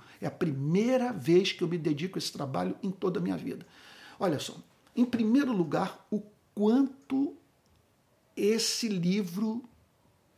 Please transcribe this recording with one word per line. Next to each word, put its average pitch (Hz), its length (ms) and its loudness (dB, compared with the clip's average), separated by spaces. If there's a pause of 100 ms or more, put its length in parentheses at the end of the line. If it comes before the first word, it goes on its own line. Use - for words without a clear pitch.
(200)
É - 60 -6
a 165 60 -4
primeira 190 840 0
vez 175 380 4
que - 120 -6
eu 175 40 0
me 175 100 -2
dedico 160 400 -2
a - 20 -6
esse - 140 -8
trabalho 170 480 -4
em 196 100 -4
toda 185 280 -2
a - 20 -2
minha 180 160 -2
vida. - 280 -10 (540)
Olha 160 200 0
só, - 180 -10 (380)
em 240 100 4
primeiro 240 480 2
lugar, 170 580 -2
o 208 100 -2 (320)
quanto 269 840 2 (1000)
esse 220 540 0
livro 196 760 0 (760)